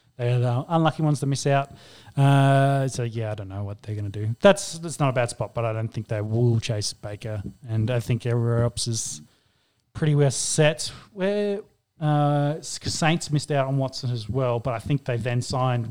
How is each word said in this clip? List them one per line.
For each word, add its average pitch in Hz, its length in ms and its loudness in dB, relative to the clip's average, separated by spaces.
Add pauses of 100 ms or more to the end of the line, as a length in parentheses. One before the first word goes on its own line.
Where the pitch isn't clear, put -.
(160)
they're 123 240 0
the 123 300 0
unlucky 160 340 2
ones 147 160 2
to 135 60 -2
miss 139 200 -2
out. 139 240 2 (460)
Uh, 139 720 4
so 123 160 -4
yeah, 113 260 -4
I 107 60 -4
don't 101 120 -10
know 98 140 -6
what 101 220 -8
they're 107 100 -6
gonna 104 140 -6
do. 107 320 -4
That's, 196 400 4
that's 165 180 -10
not 143 120 2
a - 20 -2
bad 120 180 0
spot, - 240 -8
but 117 100 -2
I 113 80 -2
don't 110 140 -4
think 110 220 -8
they 107 120 -4
will 113 380 2
chase 107 340 -4
Baker, 104 520 -10 (240)
and 110 240 0
I 120 80 2
think 120 260 -2
everywhere 117 380 2
else - 240 -2
is - 340 -6 (680)
pretty 151 240 2
well 143 160 4
set. - 580 2 (220)
Where, 202 480 -2 (400)
uh, 147 580 2
S-, - 200 -10
'cause - 140 -6
Saints 160 380 0
missed 147 220 -2
out 139 160 2
on 139 100 -2
Watson 131 320 -4
as 113 180 -6
well, 120 300 0
but 117 160 -4
I 110 60 -6
think 143 240 -2
they 123 120 -2
then 120 240 0
signed 127 500 0